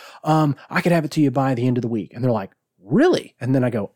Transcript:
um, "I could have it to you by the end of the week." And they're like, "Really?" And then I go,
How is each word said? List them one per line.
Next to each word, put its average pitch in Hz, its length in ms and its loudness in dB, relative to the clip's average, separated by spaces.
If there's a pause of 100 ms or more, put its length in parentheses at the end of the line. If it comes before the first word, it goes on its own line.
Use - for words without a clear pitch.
(240)
um, 156 320 2 (140)
"I 175 120 -4
could 175 120 2
have 165 100 2
it 151 80 -8
to 156 100 0
you 139 80 4
by 131 240 0
the 120 140 0
end 123 100 0
of 120 40 -2
the 113 80 -4
week." 110 260 -6
And 113 80 -6
they're 127 80 2
like, 190 200 -4 (300)
"Really?" 254 600 0
And 127 120 -2
then 127 120 2
I 123 40 0
go, 107 260 -4